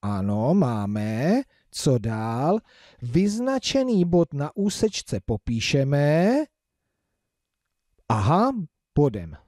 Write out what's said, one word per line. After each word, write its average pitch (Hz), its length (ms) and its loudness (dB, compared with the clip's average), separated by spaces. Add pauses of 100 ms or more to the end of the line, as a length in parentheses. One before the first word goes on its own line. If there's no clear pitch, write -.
Ano, 104 520 0
máme. 113 880 0 (280)
Co 131 280 0
dál? 113 600 -2 (440)
Vyznačený 220 1000 0
bod 170 300 2
na 143 220 -6
úsečce 202 680 -2
popíšeme. 143 1200 2 (1600)
Aha, 151 440 2 (460)
bodem. 101 380 0 (120)